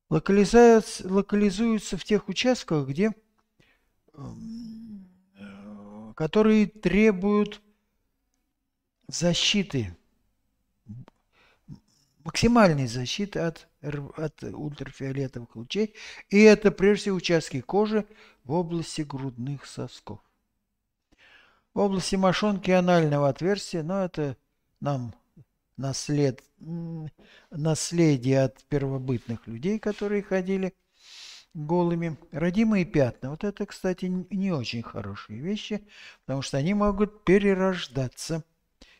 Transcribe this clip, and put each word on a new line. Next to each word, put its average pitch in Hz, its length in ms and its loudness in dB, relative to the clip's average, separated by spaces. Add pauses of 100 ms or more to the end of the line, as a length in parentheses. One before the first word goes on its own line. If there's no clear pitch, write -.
Локализация, 208 1000 4
локализуются 208 880 0
в - 60 -10
тех 202 260 0
участках, 180 580 -2
где, 170 240 0 (1000)
эм, 220 960 -16 (280)
э, 104 800 -20
которые 214 520 4
требуют 208 960 0 (1500)
защиты, 165 880 0 (2250)
максимальной 170 640 4
защиты 131 520 -6
от 165 280 -6 (140)
р-, 143 340 -10
от 156 280 -8
ультрафиолетовых 135 1120 -10
лучей. 185 400 -6 (340)
И 196 100 6
это 208 320 8
прежде 202 300 2
всего 196 160 -2
участки 165 440 -2
кожи 208 460 -2 (360)
в 120 100 -8
области 165 480 -4
грудных 135 640 -8
сосков. - 540 -14 (1500)
В 190 60 -2
области 196 360 0
мошонки 190 540 0
и 185 40 4
анального 165 560 4
отверстия, 175 540 -4
но 190 220 -4
это 147 320 -6 (420)
нам 127 340 -4 (640)
наслед-, 139 640 -2 (180)
м, 165 500 -10 (400)
наследие 147 920 2
от 131 220 -4
первобытных 131 800 -4
людей, 131 320 -4
которые 202 460 -4
ходили 190 500 -2 (800)
голыми. 170 640 0 (140)
Родимые 180 540 2
пятна. 131 440 0
Вот 151 140 -12
это, 202 220 -6
кстати, 185 400 -6
н-, 185 240 -4
не 190 220 -2
очень 120 300 -4
хорошие 104 600 -12
вещи, 208 440 -8 (400)
потому 135 160 -4
что - 160 -4
они 156 160 0
могут 208 520 0
перерождаться 185 1160 0 (560)